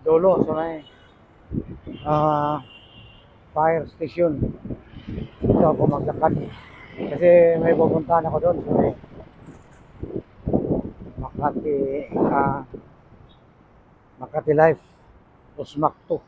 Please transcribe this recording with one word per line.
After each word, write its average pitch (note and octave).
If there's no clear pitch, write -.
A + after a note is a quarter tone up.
dulo, E3+
sa D#3
may, D#3+
ah, D3+
fire D#3+
station. D#3+
Dito -
ako C#3
maglakad. D3
Kasi E3+
may E3
pupuntahan D#3+
ako D#3
dun E3+
sa -
may -
Makati, C#3+
ah, C#3
Makati D3+
Life, D#3
Usmak C#3+
two. E3+